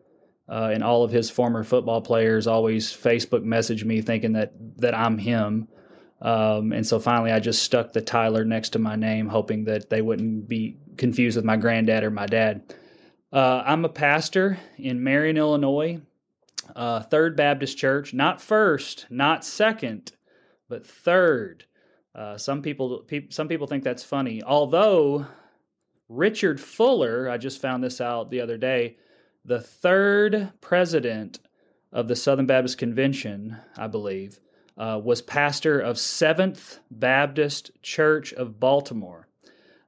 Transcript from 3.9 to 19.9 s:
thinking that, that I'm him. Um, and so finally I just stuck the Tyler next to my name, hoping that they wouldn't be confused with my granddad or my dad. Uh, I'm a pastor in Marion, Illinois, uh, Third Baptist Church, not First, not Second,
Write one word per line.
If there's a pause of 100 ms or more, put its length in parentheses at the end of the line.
thinking
that, (240)
that
I'm
him. (540)
Um,
and
so
finally
I
just
stuck
the
Tyler
next
to
my
name,
hoping
that
they
wouldn't
be (180)
confused
with
my
granddad
or
my
dad. (580)
Uh,
I'm
a
pastor (220)
in
Marion,
Illinois, (720)
uh,
Third
Baptist
Church,
not
First,
not
Second, (560)